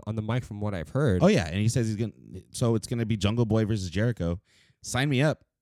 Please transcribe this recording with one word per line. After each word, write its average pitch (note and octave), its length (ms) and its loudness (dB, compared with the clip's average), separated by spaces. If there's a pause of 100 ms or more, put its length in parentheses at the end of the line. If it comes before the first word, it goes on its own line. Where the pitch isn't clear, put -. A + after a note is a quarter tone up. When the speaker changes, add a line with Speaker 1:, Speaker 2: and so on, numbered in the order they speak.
Speaker 1:
on G#2+ 80 -4
the A2 80 -4
mic A#2+ 200 -2
from G#2 160 -12
what G#2 140 -4
I've E2+ 160 -8
heard. B2 320 2
Speaker 2:
Oh E3+ 60 8
yeah, F3 180 4
and E2 120 -6
he G#2+ 120 2
says A#2+ 200 2
he's G#2+ 80 -2
gonna, G#2+ 160 -4 (360)
so A#2 240 0
it's A2 140 -2
gonna A#2 180 -4
be A2 120 0
Jungle G#2+ 280 2
Boy A2 200 2
versus G2 260 -2
Jericho. F#2 480 -2 (420)
Sign C3+ 280 -2
me C3 120 2
up. D3+ 220 0 (180)